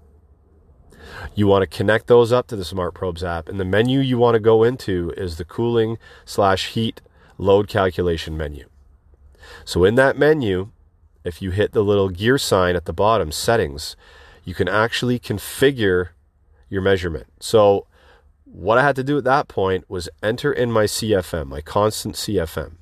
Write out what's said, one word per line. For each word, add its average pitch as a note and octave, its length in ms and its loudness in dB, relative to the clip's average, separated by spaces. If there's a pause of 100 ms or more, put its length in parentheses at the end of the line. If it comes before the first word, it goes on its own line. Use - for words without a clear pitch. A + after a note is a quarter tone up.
(1300)
You G#2 120 0
wanna G2 200 4
connect G#2+ 400 -2
those A#2+ 260 4
up B2 140 0
to A#2+ 100 -10
the F#2+ 80 -8
Smart F2+ 300 -6
Probes F2+ 280 -8
app, E2+ 240 -6
and G2 140 -10
the F#2 60 -4
menu A#2+ 340 2
you B2+ 160 -2
wanna A#2 240 4
go A2 220 6
into G2 560 -2
is F2+ 180 -8
the F2 80 -10
cooling A2+ 540 -2 (260)
slash G2 440 0
heat A2+ 340 -6 (340)
load G2 320 4
calculation F2 680 -2
menu. D2 320 -10 (1000)
So F2 180 2
in G#2 120 4
that C3 200 4
menu, B2 540 0 (520)
if F#2 200 -10
you F#2+ 80 -4
hit G2+ 220 0
the A2 120 0
little G2+ 240 2
gear G2 300 0
sign F2+ 380 2
at E2 100 -6
the E2 80 -8
bottom, G2 360 0
settings, D#2+ 640 -2 (480)
you F2+ 120 -12
can F#2 140 -2
actually A#2 500 0
configure G2+ 920 0 (640)
your G2 100 -2
measurement. F2+ 440 0 (140)
So G#2 480 4 (560)
what A2 340 -2
I C3 60 4
had C#3 100 2
to C3 80 -6
do C#3+ 160 -2
at A#2+ 60 -4
that B2+ 240 0
point F#2+ 420 -2
was F2+ 180 -8 (140)
enter B2+ 300 -2
in A#2+ 180 -2
my A2 160 2
C G#2+ 260 -4
F F#2 220 0
M, D2 140 -6
my C2+ 120 -12
constant G#2 540 -2
C G2+ 240 -4
F E2 180 -4
M. - 260 -10